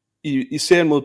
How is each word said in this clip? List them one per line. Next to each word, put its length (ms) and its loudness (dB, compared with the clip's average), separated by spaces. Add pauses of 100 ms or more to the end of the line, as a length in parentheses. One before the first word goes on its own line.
(240)
i, 260 -4
i 80 -8
serien 300 2
mod 160 2